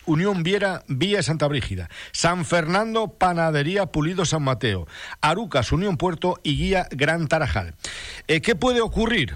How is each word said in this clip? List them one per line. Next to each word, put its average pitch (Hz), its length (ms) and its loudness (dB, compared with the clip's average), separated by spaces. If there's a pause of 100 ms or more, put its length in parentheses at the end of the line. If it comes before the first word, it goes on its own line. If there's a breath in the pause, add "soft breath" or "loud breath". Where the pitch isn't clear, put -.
Unión 175 360 2
Viera, 190 460 0
Vía 180 340 0
Santa 151 240 0
Brígida, 101 440 -4 (220 loud breath)
San 170 340 0
Fernando, 202 600 0
Panadería 165 760 2
Pulido 175 400 0
San 156 200 0
Mateo, 113 440 0 (320 loud breath)
Arucas, 156 520 0
Unión 175 260 2
Puerto 180 440 0
y 147 140 -2
Guía 185 340 0
Gran 156 380 0
Tarajal. 104 460 0 (540 loud breath)
Eh, 156 120 2
¿qué 233 140 0
puede 240 260 2
ocurrir? 214 560 0